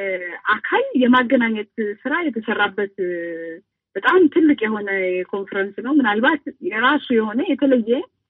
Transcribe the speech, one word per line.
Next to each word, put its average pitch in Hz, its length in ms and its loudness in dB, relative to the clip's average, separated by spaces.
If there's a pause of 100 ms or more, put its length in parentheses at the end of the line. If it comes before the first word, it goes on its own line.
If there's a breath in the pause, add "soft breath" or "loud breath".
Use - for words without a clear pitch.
(500)
አካል 330 340 0 (100)
የማገናኘት 240 760 2 (280)
ስራ 285 220 -4
የተሰራበት 208 760 -4 (1000)
በጣም 262 220 2 (100)
ትልቅ 311 320 4
የሆነ 214 280 -4 (380)
ኮንፈረንስ 196 520 -6
ነው። 247 160 -4
ምናልባት 254 480 2 (200)
የራሱ 294 500 0
የሆነ 220 320 0
የተለየ 262 480 2 (380)